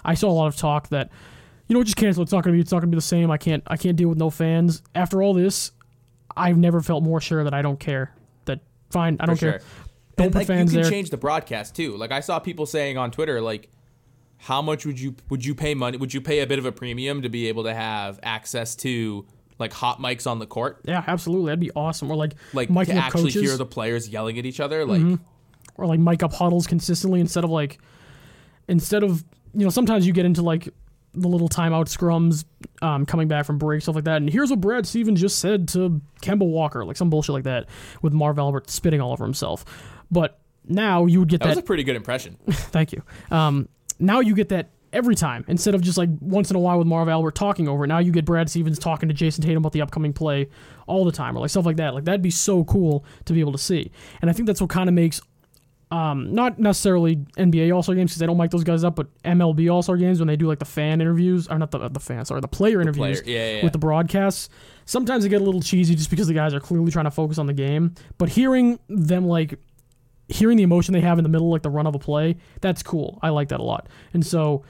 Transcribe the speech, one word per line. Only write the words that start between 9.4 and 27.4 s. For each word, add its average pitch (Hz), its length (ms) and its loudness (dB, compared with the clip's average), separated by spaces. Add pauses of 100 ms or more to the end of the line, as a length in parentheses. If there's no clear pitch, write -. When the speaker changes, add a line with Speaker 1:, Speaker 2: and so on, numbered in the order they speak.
Speaker 1:
care. - 80 -8
Speaker 2:
sure. - 80 -20 (500)
Speaker 1:
Don't 185 80 4
Speaker 2:
And, 185 80 2
Speaker 1:
put 196 60 2
Speaker 2:
like, - 80 -2
Speaker 1:
fans 175 260 4
Speaker 2:
you 165 40 2
can 165 60 4
Speaker 1:
there. 165 80 2
Speaker 2:
change 196 200 -4
the 139 60 -4
broadcast 135 580 -4
too. 147 220 -6
Like, 113 140 -8
I 135 80 -4
saw 165 200 -4
people 165 260 -6
saying 143 320 -4
on 123 140 -4
Twitter, 147 300 -2
like, 110 280 -6 (680)
"How 135 260 -4
much 151 240 -4
would 135 120 -6
you, 131 160 -8 (140)
would 131 160 -6
you 143 80 -4
pay 151 220 -4
money? 123 220 -4
Would 131 180 -6
you 135 60 -6
pay 147 180 -2
a 139 80 -2
bit 139 100 -2
of 131 80 -4
a 127 60 -2
premium 131 500 -8
to 127 80 -6
be 117 180 -4
able 110 180 -4
to 113 100 -4
have 107 480 -6
access 113 540 -8
to, 113 500 -6 (320)
like, 113 120 -6
hot - 280 -4
mics 123 260 -6
on 117 140 -4
the 110 80 -12
court?" - 360 -8
Speaker 1:
Yeah, 170 220 -4
absolutely. 170 440 -2
That'd 160 100 -2
be 175 160 -4
awesome. 151 340 -6
Or, 156 60 -4
like, 151 180 -2 (200)
Speaker 2:
Like, 127 160 -4
Speaker 1:
miking 180 180 4
Speaker 2:
to 185 100 0
Speaker 1:
up 135 80 2
Speaker 2:
actually 170 180 0 (100)
Speaker 1:
coaches. 208 100 0
Speaker 2:
hear 135 140 2
the 123 100 -4
players 117 420 -4
yelling 110 300 -6
at 123 80 -8
each 127 120 -8
other. 151 240 -4
Like, 190 180 2
Speaker 1:
Mm-hmm. 175 140 4 (640)
Or, 196 100 -4
like, 165 120 2
mic 170 240 4
up 160 80 0
huddles 175 360 2
consistently 175 520 0
instead 170 240 0